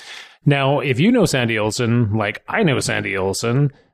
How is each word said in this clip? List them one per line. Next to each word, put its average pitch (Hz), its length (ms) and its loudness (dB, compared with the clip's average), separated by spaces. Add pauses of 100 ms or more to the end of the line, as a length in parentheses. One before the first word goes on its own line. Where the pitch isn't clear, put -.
(440)
Now, 139 360 2
if 127 200 -2
you 196 120 4
know 233 140 4
Sandy 117 340 0
Olson, 110 540 0
like 107 340 -4
I 196 160 -2
know 135 160 2
Sandy 104 360 -2
Olson, 117 560 0 (220)